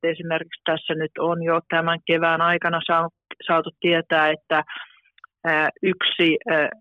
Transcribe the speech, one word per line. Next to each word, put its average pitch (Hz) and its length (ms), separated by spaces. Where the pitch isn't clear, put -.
esimerkiksi 165 640
tässä 165 300
nyt 156 240
on 170 240
jo 165 160
tämän 165 380
kevään 165 340
aikana 170 440
saanut, 165 280
saatu 165 220
tietää, 165 500
että, 156 340
ää, 156 240
yksi, 175 540
ää, 156 200